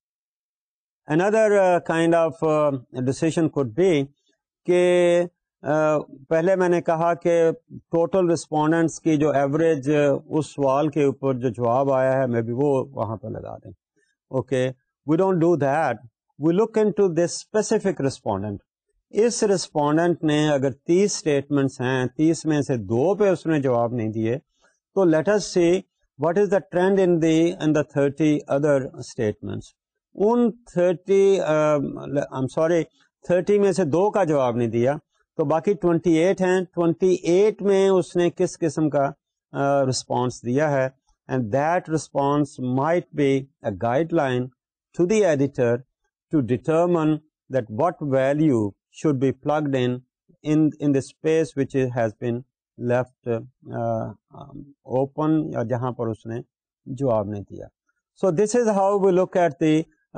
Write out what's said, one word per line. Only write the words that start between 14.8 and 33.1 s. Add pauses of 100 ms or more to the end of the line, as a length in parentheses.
we
don't
do
that، (520)
we
look
into
this
specific
respondent۔ (520)
اس
رسپونڈنٹ
نے
اگر
تیس
اسٹیٹمنٹس
ہیں، (120)
تیس
میں
سے
دو
پہ
اس
نے
جواب
نہیں
دیے، (580)
تو
let
us
see (460)
what
is
the
trend
in
the،
in
the (140)
thirty (140)
other
statements۔ (320)
ان
تھرٹی،
آ، (600)
I'm (140)
sorry، (460)